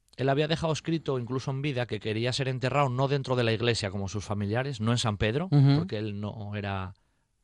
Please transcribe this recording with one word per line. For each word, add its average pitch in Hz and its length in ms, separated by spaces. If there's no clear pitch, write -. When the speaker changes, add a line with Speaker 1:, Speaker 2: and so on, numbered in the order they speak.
Speaker 1:
él 131 120
había 147 180
dejado 156 260
escrito, 147 460
incluso 123 320
en 135 120
vida, 123 240
que 110 120
quería 113 340
ser 131 140
enterrado 131 440
no 131 180
dentro 131 260
de 123 80
la 113 100
iglesia 110 380
como 98 160
sus 101 180
familiares, 110 560
no 113 120
en 120 60
San 107 200
Pedro, 131 320
Speaker 2:
Ujú. 139 280
Speaker 1:
porque 165 200
él 104 220
no 104 340
era 98 400